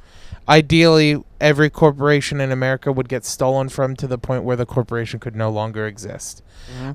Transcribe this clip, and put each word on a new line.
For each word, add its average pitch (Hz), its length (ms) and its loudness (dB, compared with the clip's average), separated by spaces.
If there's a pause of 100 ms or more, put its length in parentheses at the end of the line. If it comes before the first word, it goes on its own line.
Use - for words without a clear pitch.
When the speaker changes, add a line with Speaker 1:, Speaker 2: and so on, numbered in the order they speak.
(500)
Speaker 1:
Ideally, 156 720 6 (160)
every 147 300 4
corporation 147 720 2
in 135 100 -2
America 131 400 -2
would 131 160 -2
get 120 160 -6
stolen 135 460 -2
from 131 260 -2
to 139 120 -8
the 127 100 -4
point 127 260 -6
where 123 140 -2
the 123 80 -2
corporation 117 560 -4
could 110 160 -10
no 110 120 -2
longer 107 380 -4
exist. - 560 -14 (320)
Speaker 2:
Mm-hmm. 131 200 -10